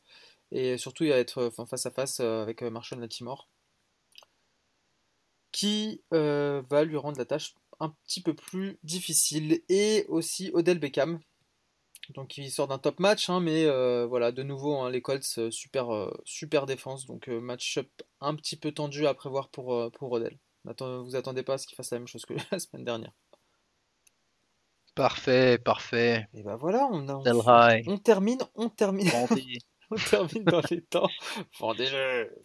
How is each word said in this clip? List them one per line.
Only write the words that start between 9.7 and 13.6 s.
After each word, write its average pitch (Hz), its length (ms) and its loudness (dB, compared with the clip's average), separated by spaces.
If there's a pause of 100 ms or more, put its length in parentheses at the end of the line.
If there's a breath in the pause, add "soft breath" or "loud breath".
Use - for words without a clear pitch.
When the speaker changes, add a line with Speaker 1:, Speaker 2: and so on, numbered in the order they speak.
Speaker 1:
aussi 165 460 -4
Odell 175 260 2
Beckham, 147 400 -2 (960)
donc, 135 220 -12
il 139 140 -10
sort 143 160 0
d'un 135 100 -4
top 139 220 0
match, 202 300 2
hein, 180 100 2
mais, 160 260 2